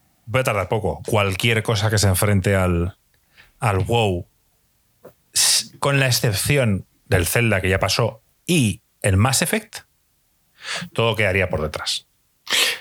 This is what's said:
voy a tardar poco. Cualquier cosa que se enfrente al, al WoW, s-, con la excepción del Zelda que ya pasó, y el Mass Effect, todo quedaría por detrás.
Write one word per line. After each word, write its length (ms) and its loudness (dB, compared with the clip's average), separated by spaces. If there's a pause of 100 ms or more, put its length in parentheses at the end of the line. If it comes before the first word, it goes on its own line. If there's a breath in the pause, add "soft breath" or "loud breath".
(260)
voy 160 0
a 20 -4
tardar 240 0
poco. 380 -4
Cualquier 580 0
cosa 260 0
que 80 2
se 100 4
enfrente 500 2
al, 400 0 (640 soft breath)
al 180 0
WoW, 460 0 (1080)
s-, 460 -2
con 220 2
la 60 2
excepción 800 0 (220)
del 200 0
Zelda 340 2
que 80 0
ya 100 2
pasó, 420 -2 (240)
y 360 0 (200)
el 160 2
Mass 240 2
Effect, 380 -4 (1120 loud breath)
todo 220 0
quedaría 340 0
por 120 -4
detrás. 460 -6 (720 loud breath)